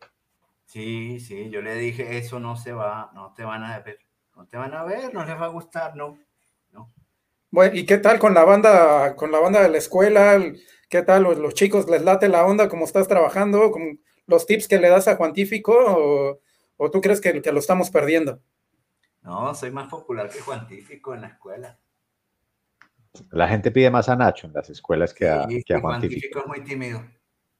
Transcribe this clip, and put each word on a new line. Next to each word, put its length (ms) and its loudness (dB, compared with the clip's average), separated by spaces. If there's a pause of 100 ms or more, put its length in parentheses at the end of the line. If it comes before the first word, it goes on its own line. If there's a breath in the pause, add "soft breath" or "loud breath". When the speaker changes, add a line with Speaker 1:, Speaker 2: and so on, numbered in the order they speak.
(640)
Speaker 1:
Sí, 540 -10
sí, 300 -14
yo 120 -10
le 140 -10
dije, 420 -8
"Eso 220 -10
no 160 -10
se 160 -16
va, 420 -10
no 200 -20
te 100 -18
van 180 -10
a 180 -12
ver, 200 -20 (380)
no 100 -20
te 80 -20
van 180 -12
a 120 -12
ver, 280 -10
no 120 -10
les 100 -12
va 120 -8
a 20 -10
gustar, 480 -14
no, 200 -16 (540)
no". 220 -20 (560)
Speaker 2:
Bueno, 260 4
¿y 100 -6
qué 120 4
tal 220 4
con 140 4
la 120 8
banda, 720 6
con 160 -4
la 60 2
banda 220 4
de 60 6
la 100 2
escuela? 640 4 (460 soft breath)
¿Qué 140 0
tal 220 4
los, 160 2
los 160 -6
chicos? 340 0
¿Les 140 2
late 260 4
la 160 4
onda? 240 2
¿Cómo 160 -6
estás 240 -2
trabajando? 600 2
¿Con 300 -8 (280)
los 180 2
tips 240 -2
que 100 4
le 80 4
das 220 4
a 80 0
Juantífico? 580 -2
¿O, 640 2 (380)
o 140 -4
tú 100 -2
crees 180 0
que, 220 -4
que 100 -4
lo 80 -2
estamos 320 -2
perdiendo? 480 -2 (840)
Speaker 1:
No, 300 -10
soy 180 -14
más 180 -16
popular 400 -12
que 100 -18
Juantífico 760 -18
en 80 -16
la 60 -20
escuela. 500 -20 (1500)
Speaker 3:
La 200 -2
gente 220 -2
pide 200 4
más 160 0
a 80 0
Nacho 320 -2
en 60 -20
las 160 -10
escuelas 440 -4
que 140 -2
a, 220 0
Speaker 1:
Sí, 160 -6
Speaker 3:
que 80 -4
a 60 0
Speaker 1:
y 20 -4
Juantífico 580 -6
Speaker 3:
Juantífico. 0 -
Speaker 1:
es 80 -12
muy 160 -14
tímido. 400 -12 (560)